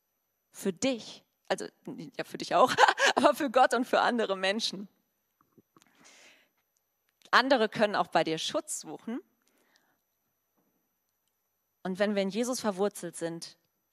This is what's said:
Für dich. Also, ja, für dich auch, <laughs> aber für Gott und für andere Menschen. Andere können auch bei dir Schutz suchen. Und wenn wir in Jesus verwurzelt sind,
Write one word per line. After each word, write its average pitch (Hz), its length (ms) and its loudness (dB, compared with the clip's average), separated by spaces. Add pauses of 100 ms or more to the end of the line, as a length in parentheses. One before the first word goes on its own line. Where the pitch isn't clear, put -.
(520)
Für - 200 -4
dich. - 500 -6 (260)
Also, - 180 -2 (500)
ja, 160 80 -6
für - 140 -14
dich - 160 -6
auch, 233 200 6 (200)
<laughs> 539 200 2
aber 285 200 4
für 277 160 -4
Gott 254 240 4
und 240 100 0
für - 160 2
andere 196 360 0
Menschen. 196 520 -4 (2500)
Andere 233 380 4
können 214 260 0
auch 170 120 0
bei 165 180 2
dir 160 140 -4
Schutz - 420 -6
suchen. 190 400 -12 (2500)
Und 185 160 -6
wenn 208 160 0
wir 196 80 0
in 190 80 -2
Jesus 240 300 -4
verwurzelt 196 560 -4
sind, 165 420 -10 (340)